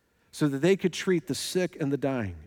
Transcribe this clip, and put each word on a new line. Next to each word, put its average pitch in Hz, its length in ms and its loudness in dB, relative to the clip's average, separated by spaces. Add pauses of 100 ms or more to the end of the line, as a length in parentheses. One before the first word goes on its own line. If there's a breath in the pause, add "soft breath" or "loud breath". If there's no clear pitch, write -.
(320)
so 151 180 2
that 139 100 -2
they 180 160 6
could 185 180 0
treat 180 340 0
the 139 60 -4
sick - 460 -2
and 139 120 0
the 143 60 0
dying. 123 380 -2 (120)